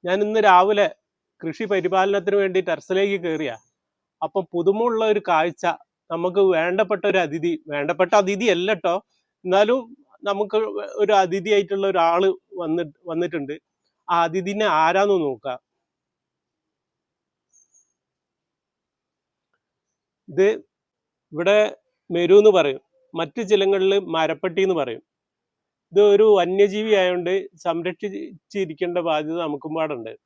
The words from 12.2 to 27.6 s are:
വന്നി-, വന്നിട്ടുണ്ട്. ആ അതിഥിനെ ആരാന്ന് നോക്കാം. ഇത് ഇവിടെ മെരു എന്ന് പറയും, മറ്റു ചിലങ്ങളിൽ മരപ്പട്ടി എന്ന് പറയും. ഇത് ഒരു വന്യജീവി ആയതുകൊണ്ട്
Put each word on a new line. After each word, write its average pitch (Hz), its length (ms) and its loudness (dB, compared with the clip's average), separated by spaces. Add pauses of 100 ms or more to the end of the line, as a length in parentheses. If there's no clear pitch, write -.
വന്നി-, 160 340 -4 (160)
വന്നിട്ടുണ്ട്. 160 440 -6 (580)
ആ 170 40 2 (120)
അതിഥിനെ 196 380 -4 (180)
ആരാന്ന് 190 320 2 (100)
നോക്കാം. 127 320 -8 (4000)
ഇത് 185 160 2 (840)
ഇവിടെ 175 260 2 (580)
മെരു 175 240 4
എന്ന് 208 180 6
പറയും, 143 240 0 (380)
മറ്റു 165 200 -6 (120)
ചിലങ്ങളിൽ 196 400 2 (240)
മരപ്പട്ടി 160 500 -2
എന്ന് 190 160 0
പറയും. 123 200 -8 (920)
ഇത് 180 80 2 (140)
ഒരു 208 120 6 (120)
വന്യജീവി 202 600 0
ആയതുകൊണ്ട് 180 340 0 (300)